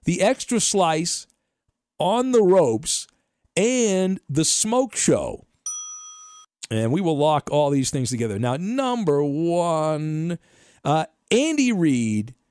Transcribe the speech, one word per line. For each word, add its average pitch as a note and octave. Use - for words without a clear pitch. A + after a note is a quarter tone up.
the -
extra A3+
slice E3
on A#3+
the A#3
ropes E3
and F#3+
the D3+
smoke A#3+
show. E2+
And A2+
we F3
will D#3+
lock D3
all D3
these C3+
things C3
together. A2+
Now, B2
number G#3+
one, D#3
uh, D#3
Andy C#4
Reid, A#2+